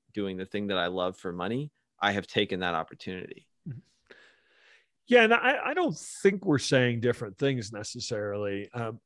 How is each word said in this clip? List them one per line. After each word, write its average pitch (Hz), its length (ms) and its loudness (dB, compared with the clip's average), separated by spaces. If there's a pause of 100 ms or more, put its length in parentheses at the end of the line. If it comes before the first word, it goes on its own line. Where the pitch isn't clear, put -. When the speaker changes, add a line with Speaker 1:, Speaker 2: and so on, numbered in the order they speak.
(120)
Speaker 1:
doing 98 240 -6
the 92 80 -8
thing 104 220 -6
that 98 100 -2
I 87 100 0
love 92 300 -2
for 92 140 -8
money, 110 400 -6 (280)
I 101 120 2
have 98 160 -4
taken 98 320 -2
that 87 160 -2
opportunity. - 720 -10 (200)
Speaker 2:
Mm-hmm. 120 120 -10 (1300)
Yeah. 240 160 10
And 220 100 6
I, 247 240 4 (100)
I 277 60 -2
don't 320 240 0
think - 480 0
we're 147 140 4
saying 123 400 2
different 113 380 -2
things 123 340 -2
necessarily. 104 1040 -6
Um, 117 320 -6